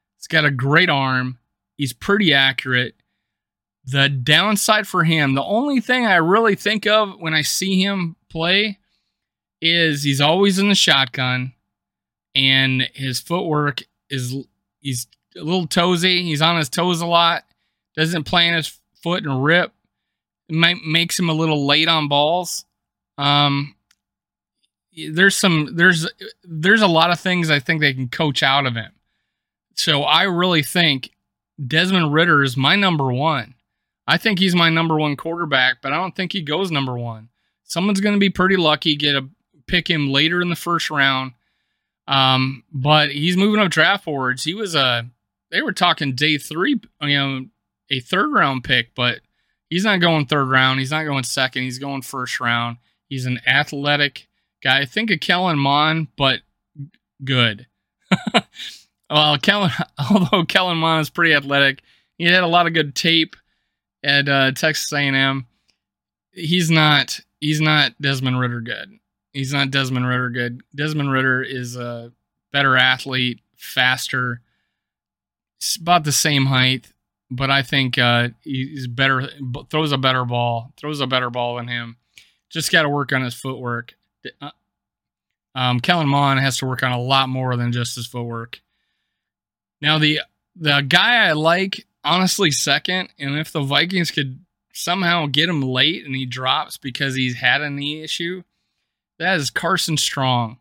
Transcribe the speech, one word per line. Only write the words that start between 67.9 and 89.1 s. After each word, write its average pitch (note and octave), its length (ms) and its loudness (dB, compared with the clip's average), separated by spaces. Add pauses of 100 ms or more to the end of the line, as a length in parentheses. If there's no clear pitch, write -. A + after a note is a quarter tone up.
Desmond C3 400 -2
Ridder A#2+ 220 -4
good. A2 380 -12 (340)
He's C3+ 180 -6
not C#3 200 0
Desmond B2+ 360 0
Ridder B2+ 220 -2
good. A#2+ 320 -6 (140)
Desmond D3 360 -2
Ridder C3 300 2
is B2+ 340 -8
a A#2+ 360 -10 (400)
better C#3 260 4
athlete, B2+ 600 0 (160)
faster, B2+ 840 -2 (1160)
s-, - 180 -6
about F3 260 2
the D3 80 -2
same C#3 340 2
height, B2+ 480 0 (380)
but C3 180 -4
I C3+ 140 2
think, C3 340 0
uh, A#2+ 320 2 (140)
he's C3+ 420 -8
better, C3 420 0 (120)
b-, B2+ 320 -10
throws D#3 200 0
a C#3+ 60 2
better C3 260 0
ball, A#2+ 540 -4
throws D3 240 -8
a C3 60 -2
better B2+ 240 -2
ball A#2+ 240 -4
than A#2+ 120 -10
him. A#2 300 -10 (520)
Just D#3+ 220 -6
gotta D#3+ 180 4
work C#3+ 240 -4
on C3 100 0
his A#2+ 120 -6
footwork. A#2+ 600 -10 (460)
Uh, C#3+ 100 -14 (1040)
um, B2+ 240 0
Kellen E3 280 0
Mond C#3 320 2
has C3+ 200 -2
to C3+ 60 -6
work B2+ 180 -4
on B2+ 80 -2
a B2 100 -4
lot C3+ 280 0
more B2+ 260 -2
than A#2+ 160 -2
just A#2+ 240 -4
his A#2+ 120 -12
footwork. A#2 540 -12 (1200)